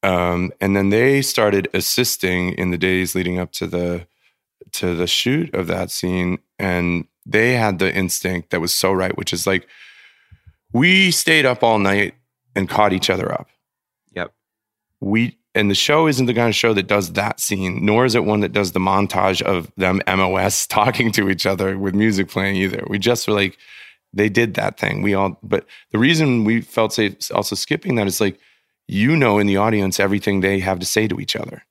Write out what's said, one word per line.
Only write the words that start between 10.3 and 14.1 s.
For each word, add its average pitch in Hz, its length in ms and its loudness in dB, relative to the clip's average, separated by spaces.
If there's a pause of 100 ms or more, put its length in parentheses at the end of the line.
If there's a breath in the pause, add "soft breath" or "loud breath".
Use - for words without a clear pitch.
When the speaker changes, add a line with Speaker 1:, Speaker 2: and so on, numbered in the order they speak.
Speaker 1:
we 185 380 4
stayed 156 340 2
up 127 180 2
all 113 140 4
night 98 380 0 (400)
and 95 120 0
caught 104 260 2
each 92 180 0
other 92 200 -2
up. - 160 -6 (680)